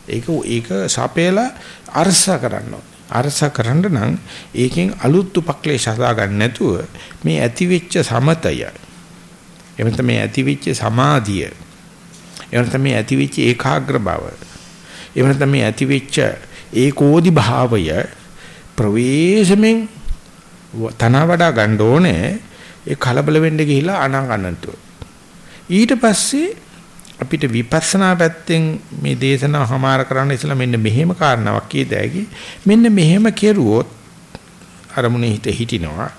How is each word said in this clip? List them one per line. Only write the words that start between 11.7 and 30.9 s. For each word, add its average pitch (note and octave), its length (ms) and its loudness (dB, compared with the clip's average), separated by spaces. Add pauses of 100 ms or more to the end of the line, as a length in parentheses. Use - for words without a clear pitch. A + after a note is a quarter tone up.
එහෙම A#2+ 160 -2
නැත්නම් B2 220 -2
මේ C3 140 0
ඇතිවෙච්ච C3+ 460 -2
ඒකාග්‍ර C3 580 0
බව, - 460 -6 (640)
එහෙම C3 160 0
නැත්නම් C#3 240 2
මේ C3+ 140 2
ඇතිවෙච්ච C3 520 -2 (580)
ඒකෝදි C#3+ 560 4
භාවය A#2+ 540 2 (880)
ප්‍රවේශමෙන් F3 1040 2 (1160)
තන A#2+ 280 2
වඩා E3+ 300 4
ගන්න G#2+ 300 2
ඕනේ. C3 560 4 (440)
ඒ C#3+ 140 -6
කලබල C#3+ 440 0
වෙන්න D#3 200 0
ගිහිලා D3+ 420 0
අනා C3+ 220 -2
ගන්න A2 200 -4
නැතුව. F2 300 -8 (920)
ඊට A3 260 4
පස්සේ A#3+ 540 0 (680)
අපිට C#3 320 -4
විපස්සනා D#3 680 0
පැත්තෙන් E3 540 0 (280)
මේ C#3+ 200 -2
දේශනාව C3+ 500 0
හමාර C3 380 0
කරන්න C3+ 260 0
ඉස්සලා C#3 240 -2
මෙන්න B2+ 240 0
මෙහෙම B2 360 2